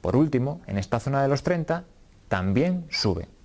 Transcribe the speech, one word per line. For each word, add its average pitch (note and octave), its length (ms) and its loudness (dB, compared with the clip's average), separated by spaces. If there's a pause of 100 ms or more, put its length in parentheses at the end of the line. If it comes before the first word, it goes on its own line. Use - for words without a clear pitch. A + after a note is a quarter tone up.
Por F#2 140 0
último, C#3+ 520 2
en G2 100 -2
esta G2 220 -2
zona C#3 240 0
de C3+ 40 2
los C#3 160 0
treinta E3+ 420 -2 (420)
también C3 640 0
sube F2+ 360 -2 (180)